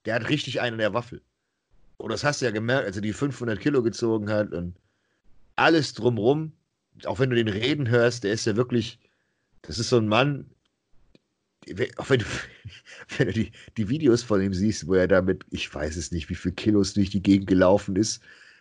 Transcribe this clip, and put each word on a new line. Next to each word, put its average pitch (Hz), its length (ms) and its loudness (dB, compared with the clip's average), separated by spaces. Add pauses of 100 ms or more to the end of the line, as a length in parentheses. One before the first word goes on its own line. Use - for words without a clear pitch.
Der 110 100 -2
hat 113 140 -4
richtig 135 320 -2
einen 117 120 -2
in 113 60 -8
der 104 140 2
Waffel. - 280 -6 (760)
Und - 120 -10
das 107 140 -4
hast 143 180 0
du 135 40 -2
ja 117 60 2
gemerkt, 113 360 0
als 95 80 -8
er 104 80 -6
die 107 100 -2
fünfhundert 120 460 -4
Kilo 143 240 0
gezogen 110 460 -2
hat 107 240 0
und 87 220 -6 (800)
alles 151 380 4
drumrum, 123 580 0 (540)
auch 92 140 -6
wenn 131 100 2
du 120 60 0
den 117 120 2
reden 120 420 -2
hörst, 120 340 2
der 101 100 0
ist 113 120 -4
ja 107 100 0
wirklich, 117 440 -2 (640)
das - 160 -12
ist 113 120 -4
so 127 80 4
ein 107 100 2
Mann, 135 420 0 (1500)
auch - 120 -10
wenn 131 100 4
du, 104 60 -2 (440)
<laughs> - 480 -18
wenn 131 100 2
du 92 60 -4
die, 104 180 -2 (260)
die 107 100 -2
Videos 117 360 2
von 101 180 0
ihm 98 140 0
siehst, 98 320 -2
wo 92 80 2
er 90 120 4
da 90 140 6
mit, 92 300 -2
ich - 220 -10
weiß 78 220 -6
es 85 160 -8
nicht, 85 200 -6
wie 87 40 -4
viel 90 180 -4
Kilos 101 420 2
durch 98 160 0
die 98 100 -2
Gegend 98 240 4
gelaufen 95 500 4
ist, - 280 -2 (380)